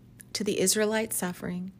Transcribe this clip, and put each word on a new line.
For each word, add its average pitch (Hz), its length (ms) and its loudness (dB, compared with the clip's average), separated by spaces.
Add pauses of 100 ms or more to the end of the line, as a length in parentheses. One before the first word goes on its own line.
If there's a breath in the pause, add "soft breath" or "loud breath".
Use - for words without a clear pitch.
(320)
to - 140 -4
the 208 160 2
Israelite 214 500 2
suffering, 180 680 -4